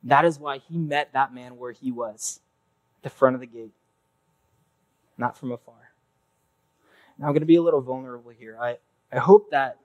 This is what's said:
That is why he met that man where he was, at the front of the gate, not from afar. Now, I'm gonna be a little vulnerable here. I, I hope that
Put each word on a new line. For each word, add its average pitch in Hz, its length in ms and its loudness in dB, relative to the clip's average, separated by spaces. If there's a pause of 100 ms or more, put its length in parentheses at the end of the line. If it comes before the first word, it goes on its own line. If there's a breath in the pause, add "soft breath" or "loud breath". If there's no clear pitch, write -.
That 143 220 4
is 160 120 0
why 143 200 -10
he 165 200 -12
met 147 360 -4
that 135 200 -2
man 123 240 -20
where 123 140 -14
he 127 200 -8
was, 113 500 -10 (560)
at - 60 -20
the 135 60 -10
front 131 260 2
of 123 40 -8
the 127 80 -16
gate, 117 240 -18 (1500)
not 120 200 -6
from 127 140 -12
afar. - 420 -18 (1200 soft breath)
Now, 147 100 -6
I'm 143 60 0
gonna 156 120 0
be 165 100 8
a 170 60 4
little 156 200 2
vulnerable 123 500 -12
here. 110 280 -20
I, 120 180 -6 (340)
I 127 80 -4
hope 190 320 6
that 135 340 -2